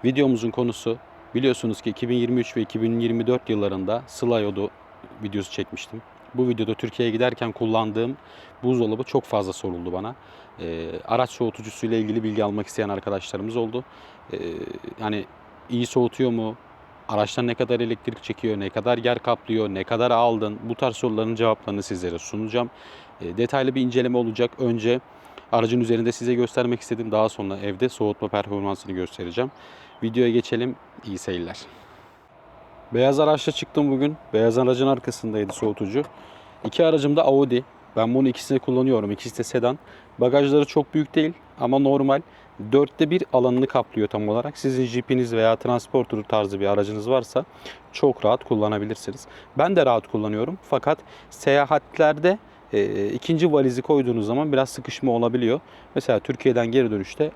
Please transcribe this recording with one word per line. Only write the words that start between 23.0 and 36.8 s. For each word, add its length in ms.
Ee, 160
detaylı 380
bir 60
inceleme 360
olacak. 420
Önce 400
aracın 280
üzerinde 320
size 240
göstermek 460
istedim. 300
Daha 180
sonra 280
evde 320
soğutma 380
performansını 640
göstereceğim. 600
Videoya 280
geçelim. 440
İyi 120
seyirler. 400
Beyaz 260
araçla 320
çıktım 400
bugün. 260
Beyaz 240
aracın 300
arkasındaydı 680
soğutucu. 500
İki 220